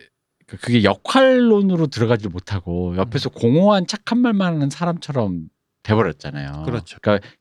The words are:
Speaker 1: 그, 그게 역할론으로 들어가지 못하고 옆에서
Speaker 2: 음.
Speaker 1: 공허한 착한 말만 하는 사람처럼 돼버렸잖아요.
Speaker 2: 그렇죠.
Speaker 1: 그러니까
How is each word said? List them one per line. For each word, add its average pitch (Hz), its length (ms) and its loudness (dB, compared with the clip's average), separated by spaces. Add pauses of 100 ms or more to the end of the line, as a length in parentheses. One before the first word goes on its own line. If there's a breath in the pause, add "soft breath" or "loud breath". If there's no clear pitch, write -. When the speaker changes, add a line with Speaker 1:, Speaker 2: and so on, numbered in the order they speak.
(460)
Speaker 1:
그, - 120 -16
그게 120 260 2
역할론으로 202 1040 4
들어가지 113 400 0
못하고 87 680 -6
옆에서 117 320 -2
Speaker 2:
음. - 100 -20
Speaker 1:
공허한 180 480 2
착한 - 320 -4
말만 196 360 0
하는 143 140 -2
사람처럼 135 800 -4 (360)
돼버렸잖아요. 73 800 -2
Speaker 2:
그렇죠. 120 380 -8
Speaker 1:
그러니까 104 260 0 (140)